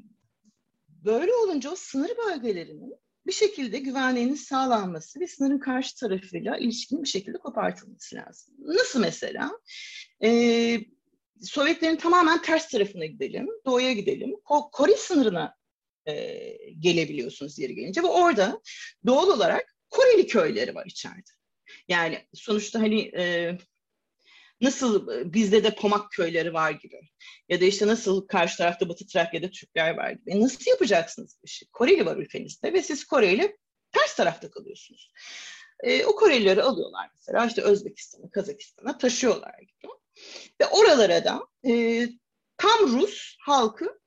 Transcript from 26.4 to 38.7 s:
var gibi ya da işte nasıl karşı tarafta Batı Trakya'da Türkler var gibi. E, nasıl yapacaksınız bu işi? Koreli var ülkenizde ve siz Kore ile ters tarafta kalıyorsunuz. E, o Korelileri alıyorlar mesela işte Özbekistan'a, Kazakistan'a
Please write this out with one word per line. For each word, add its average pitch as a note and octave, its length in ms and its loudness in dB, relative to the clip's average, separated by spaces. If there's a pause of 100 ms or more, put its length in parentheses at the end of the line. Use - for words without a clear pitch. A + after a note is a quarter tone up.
var D#3 180 0
gibi - 280 -14 (500)
ya F3 120 0
da F#3 40 6
işte G3+ 220 4
nasıl G3 400 0
karşı F3 300 0
tarafta F3 320 0
Batı - 180 -12
Trakya'da E3+ 420 -2
Türkler D#3+ 480 -4
var - 140 -6
gibi. - 200 -12
E, G3+ 100 2
nasıl C4+ 300 0
yapacaksınız G3+ 720 0
bu - 40 -20
işi? - 260 -18
Koreli E4 340 4
var - 120 -4
ülkenizde - 560 -8
ve F#4 80 2
siz D4 240 -8
Kore G#3+ 280 4
ile G4 240 0 (340)
ters C#5+ 240 0
tarafta E3+ 360 -2
kalıyorsunuz. - 600 -20 (720)
E, - 220 0
o G#4 100 4
Korelileri A#3 480 6
alıyorlar - 500 -4
mesela - 320 -2
işte A#3 160 -4
Özbekistan'a, - 680 -2
Kazakistan'a - 680 -10